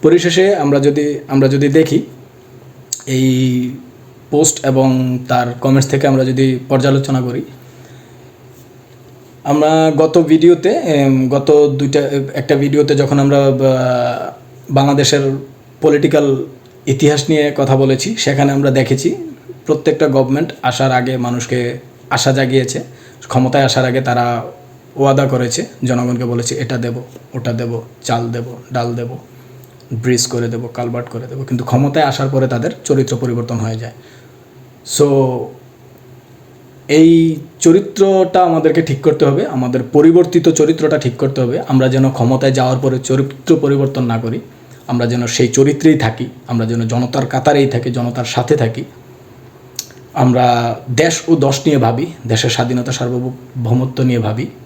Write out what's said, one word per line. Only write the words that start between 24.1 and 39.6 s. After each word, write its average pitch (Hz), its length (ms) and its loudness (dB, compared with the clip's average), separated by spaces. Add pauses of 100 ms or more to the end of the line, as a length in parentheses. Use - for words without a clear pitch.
ওয়াদা 135 300 2
করেছে, 127 400 -2 (180)
জনগণকে 123 400 -2
বলেছে, 117 300 -4
"এটা 123 220 -6
দেব, 120 260 -6 (320)
ওটা 123 180 -6
দেব, 117 280 -6 (240)
চাল 117 280 -2
দেব, 120 120 -6 (280)
ডাল 120 220 -4
দেব, 120 140 -6 (840)
ব্রিজ 120 340 -2
করে 120 220 -4
দেব, 117 260 -8
কালভার্ট 120 340 -8
করে 117 180 -12
দেব", 135 180 -10
কিন্তু 123 200 -4
ক্ষমতায় 143 400 2
আসার 135 280 -2
পরে 131 160 0
তাদের 123 220 -2 (140)
চরিত্র 131 320 0
পরিবর্তন 117 400 -4
হয়ে 110 200 -4
যায়। 117 160 -12 (1080)
So, 135 400 2 (1500)
এই 165 480 6 (240)
চরিত্রটা 190 840 2
আমাদেরকে 160 400 2
ঠিক 135 200 -4
করতে 151 220 2
হবে, 143 220 2
আমাদের 127 360 -2